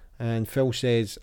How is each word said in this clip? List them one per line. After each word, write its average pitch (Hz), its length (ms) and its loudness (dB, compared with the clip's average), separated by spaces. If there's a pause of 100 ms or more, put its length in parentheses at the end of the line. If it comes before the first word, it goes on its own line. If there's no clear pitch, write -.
(200)
And 117 280 -2
Phil 131 260 2
says, 117 500 0